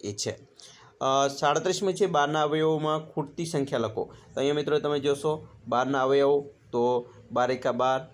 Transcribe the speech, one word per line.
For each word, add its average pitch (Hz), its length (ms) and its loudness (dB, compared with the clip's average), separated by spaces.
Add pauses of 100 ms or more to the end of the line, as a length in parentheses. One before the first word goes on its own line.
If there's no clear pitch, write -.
એ 104 100 -6
છે. - 240 -6 (640)
અ, 135 260 2
સાડત્રીસમું 160 640 0
છે, 190 120 0
બારના 151 360 2
અવયવોમાં 156 580 0
ખૂટતી 156 460 -8
સંખ્યા 139 340 -2
લખો. 110 340 -4 (200)
તો - 60 -6
અહીંયા 139 160 0
મિત્રો 147 240 0
તમે 147 200 -2
જોશો 147 480 -2 (200)
બારના 131 340 2
અવયવો, 139 480 4 (220)
તો 123 380 0 (220)
બાર 123 200 2
એકા 131 200 -2
બાર, 131 420 0